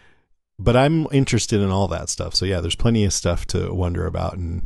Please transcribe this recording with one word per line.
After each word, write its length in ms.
But 200
I'm 340
interested 480
in 120
all 180
that 180
stuff. 280
So 100
yeah, 160
there's 140
plenty 280
of 80
stuff 360
to 260
wonder 320
about 320
and 280